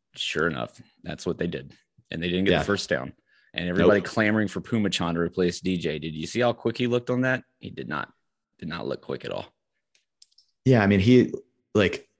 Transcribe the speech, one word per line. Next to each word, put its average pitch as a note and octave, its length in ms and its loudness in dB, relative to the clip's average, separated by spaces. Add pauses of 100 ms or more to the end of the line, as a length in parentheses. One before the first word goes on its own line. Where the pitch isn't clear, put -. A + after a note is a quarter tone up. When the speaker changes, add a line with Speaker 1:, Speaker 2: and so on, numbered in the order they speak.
(160)
Speaker 1:
sure - 300 -2
enough, C2 340 -6 (220)
that's - 240 -12
what E2+ 100 -2
they F2 100 -4
did. C#2+ 280 -8 (360)
And E2 120 -8
they F2 80 -2
didn't F#2 160 0
get F#2+ 60 4
Speaker 2:
Yeah. E2+ 80 4
Speaker 1:
the D2 40 -2
first G2+ 240 -2
down. C2 240 -4 (400)
And F2 160 -6
everybody F2+ 320 4
Speaker 2:
Nope. F#2 80 -6
Speaker 1:
clamoring G#2+ 400 0
for F2+ 140 -8
Pumachan F#2+ 500 -2
to E2 80 -2
replace F2 400 0
D F#2 160 -2
J. D#2+ 220 -4
Did D#2 160 -8
you D#2 120 -8
see A2 140 -4
how A#2+ 140 2
quick A#2 240 -6
he B2 80 0
looked A#2+ 240 -2
on B2+ 100 0
that? B2+ 240 -2 (160)
He - 80 -12
did - 200 -12
not, C#2 220 -6 (480)
did - 120 -12
not A1 180 -8
look - 140 -8
quick - 240 -10
at A1 40 -8
all. G1+ 140 -8 (1200)
Speaker 2:
Yeah, B2+ 160 8
I G2+ 40 4
mean, G2+ 140 6
he, A#2+ 300 6 (440)
like, G2 340 0 (120)